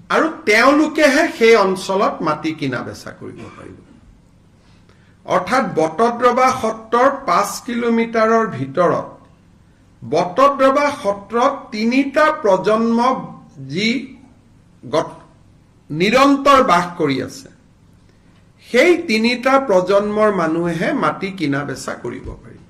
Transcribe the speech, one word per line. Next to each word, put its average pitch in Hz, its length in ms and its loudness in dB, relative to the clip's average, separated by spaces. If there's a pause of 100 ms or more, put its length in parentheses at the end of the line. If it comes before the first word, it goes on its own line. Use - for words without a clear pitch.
আৰু 240 180 2 (180)
তেওঁলোকেহে 277 800 4 (160)
সেই 226 180 6
অঞ্চলত 190 680 0
মাটি 156 280 -4 (100)
কিনা 131 180 -4
বেচা 110 320 -12 (100)
কৰিব 107 200 -16 (160)
পাৰিব। - 260 -20 (1400)
অৰ্থাৎ 185 380 -2 (100)
বটদ্ৰৱা 233 760 2 (120)
সত্ৰৰ 240 500 0 (140)
পাঁচ 190 260 0 (140)
কিলোমিটাৰৰ 226 840 0
ভিতৰত 139 600 -2 (960)
বটদ্ৰৱা 269 840 2 (160)
সত্ৰত 220 520 -2 (180)
তিনিটা 262 520 0 (180)
প্ৰজন্ম 214 560 2 (680)
যি 175 220 -4 (960)
গত-, - 400 -4 (680)
নিৰন্তৰ 262 720 4
বাস - 220 2 (120)
কৰি 143 240 0
আছে, - 260 -14 (1200)
সেই 294 240 4 (160)
তিনিটা 240 440 0 (160)
প্ৰজন্মৰ 202 680 2
মানুহেহে 170 580 -2
মাটি 190 400 -2
কিনা 143 320 -4
বেচা 135 380 -10
কৰিব 113 240 -12 (160)
পাৰিব। - 280 -20